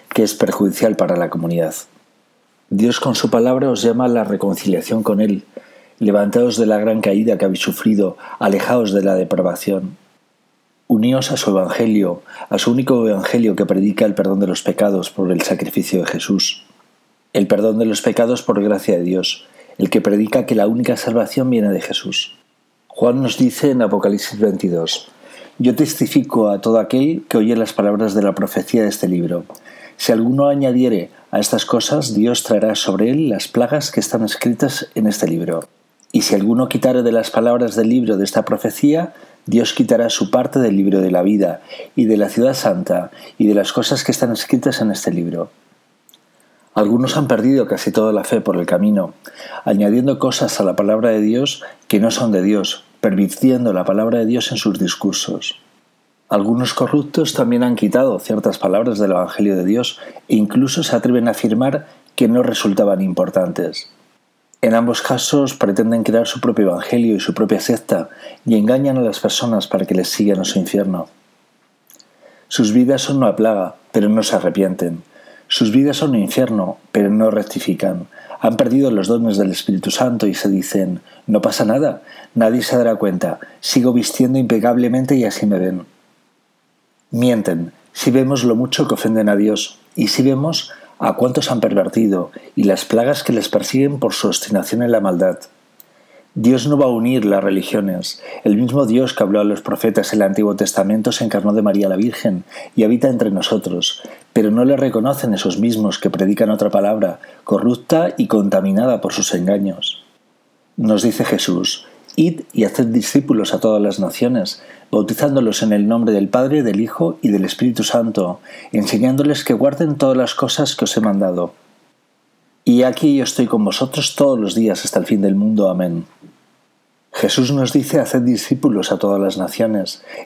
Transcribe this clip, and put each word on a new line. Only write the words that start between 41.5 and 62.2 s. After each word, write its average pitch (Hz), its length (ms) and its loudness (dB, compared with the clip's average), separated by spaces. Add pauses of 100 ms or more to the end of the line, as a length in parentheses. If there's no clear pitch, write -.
y 127 100 2
de 110 120 4
la 101 120 0
ciudad 127 240 0
santa, 92 560 -2 (300)
y 107 80 4
de 104 80 4
las 101 180 0
cosas 127 300 0
que - 80 -2
están 117 200 0
escritas 123 500 0
en 107 100 0
este 95 180 -4
libro". 85 400 -4 (1300)
Algunos 117 420 2
han 143 100 0
perdido 123 400 2
casi 101 240 -2
toda 110 220 2
la 98 100 0
fe 110 180 0
por 92 160 -2
el 87 80 -2
camino, 95 480 0 (500)
añadiendo 117 540 2
cosas 131 420 -2
a 104 40 2
la 95 120 0
palabra 107 340 2
de 107 120 2
Dios 120 400 -2 (260)
que 104 120 2
no 113 100 2
son 113 220 -2
de 95 100 2
Dios, 101 420 -2 (160)
pervirtiendo 110 720 0
la 90 120 -2
palabra 110 320 0
de 113 80 0
Dios 117 260 -2
en 117 60 -4
sus 104 220 -2
discursos. - 800 -4 (720)
Algunos 117 440 0
corruptos 147 600 0
también 120 280 0
han 123 140 0
quitado 110 420 2
ciertas 104 400 -2
palabras 104 400 0
del 101 140 0
Evangelio 92 440 0
de 90 100 -2
Dios 117 340 -2 (280)
e - 80 2
incluso 123 460 2
se 131 140 -2
atreven 120 320 2
a 117 40 0
afirmar 120 540 -2 (300)
que - 120 2